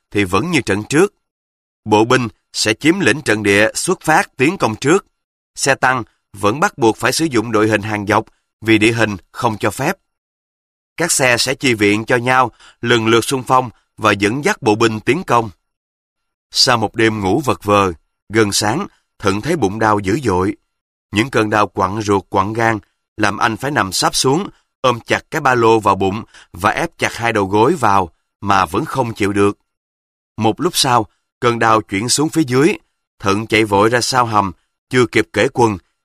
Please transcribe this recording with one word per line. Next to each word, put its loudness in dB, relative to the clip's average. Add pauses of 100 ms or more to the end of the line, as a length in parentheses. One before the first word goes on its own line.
(100)
thì 0
vẫn -2
như 0
trận -2
trước. 2 (720)
Bộ 4
binh 2 (240)
sẽ -2
chiếm 0
lĩnh 0
trận -2
địa 2
xuất -4
phát 0
tiến -2
công -2
trước. 0 (480)
Xe 0
tăng 0 (300)
vẫn -2
bắt -4
buộc 2
phải -2
sử -2
dụng -2
đội 2
hình 0
hàng -6
dọc 0 (360)
vì 4
địa 2
hình -2 (160)
không -4
cho -2
phép. -4 (1000)
Các -2
xe 2
sẽ -2
chi 0
viện 0
cho 0
nhau, 0 (300)
lần 0
lượt 4
xung -4
phong 0 (260)
và 2
dẫn -2
dắt -4
bộ 2
binh 0
tiến -2
công. 0 (1000)
Sau 0
một -4
đêm 0
ngủ 2
vật -2
vờ, 2 (360)
gần 0
sáng, -2 (320)
Thận -2
thấy -4
bụng -2
đau 2
dữ -2
dội. 0 (560)
Những -2
cơn 0
đau 0
quặn -4
ruột 0
quặn -2
gan, 0 (380)
làm -2
anh -2
phải -6
nằm -2
sáp -2
xuống, 0 (320)
ôm 0
chặt -4
cái -6
ba 2
lô 4
vào 2
bụng -2 (280)
và -2
ép -6
chặt -4
hai -4
đầu 0
gối 2
vào 0 (300)
mà 0
vẫn -4
không -6
chịu -2
được. 0 (800)
Một 0
lúc -4
sau, 2 (340)
cơn 0
đau 2
chuyển -6
xuống 0
phía 0
dưới, 2 (400)
Thận -2
chạy 2
vội 2
ra 0
sau 0
hầm, 0 (380)
chưa 2
kịp 0
cởi 2
quần 0 (260)